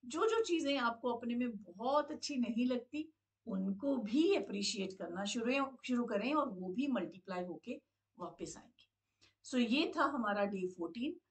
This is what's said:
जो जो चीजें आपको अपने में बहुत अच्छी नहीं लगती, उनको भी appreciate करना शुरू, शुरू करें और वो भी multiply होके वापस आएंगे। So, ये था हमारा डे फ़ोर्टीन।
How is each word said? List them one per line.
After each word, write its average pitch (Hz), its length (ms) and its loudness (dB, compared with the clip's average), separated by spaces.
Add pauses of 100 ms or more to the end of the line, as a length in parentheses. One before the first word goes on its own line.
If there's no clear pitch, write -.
जो 302 220 2
जो 453 180 6
चीजें 285 340 2
आपको 240 340 0
अपने 233 220 -2
में 240 220 0
बहुत 240 540 0
अच्छी 285 260 -6
नहीं 233 300 2
लगती, 254 460 -2 (340)
उनको 196 500 0
भी 269 380 4
appreciate 202 580 -2
करना 175 320 -6
शुरू, 247 520 0 (100)
शुरू 240 180 0
करें 226 300 0
और 277 140 2
वो 185 240 -6
भी 254 140 0
multiply 180 580 -4
होके 180 480 -10 (260)
वापस - 380 -10
आएंगे। - 320 -20 (560)
So, 240 260 2
ये 311 260 4
था 311 80 4
हमारा 208 400 2
डे 196 240 -2
फ़ोर्टीन। 233 520 -6 (100)